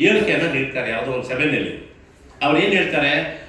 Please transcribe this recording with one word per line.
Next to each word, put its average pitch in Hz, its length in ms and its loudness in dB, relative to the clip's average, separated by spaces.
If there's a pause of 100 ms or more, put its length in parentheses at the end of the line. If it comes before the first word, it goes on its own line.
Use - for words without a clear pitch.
ಹೇಳಿಕೆಯನ್ನ 170 520 2
ನೀಡ್ತಾರೆ 127 380 -4
ಯಾವುದೋ 123 200 -4
ಒಂದು 127 180 -4
ಸಭೆಯಲ್ಲಿ. 127 680 -2 (460)
ಅವ್ರು 151 180 4
ಏನ್ 202 120 2
ಹೇಳ್ತಾರೆ, 151 760 0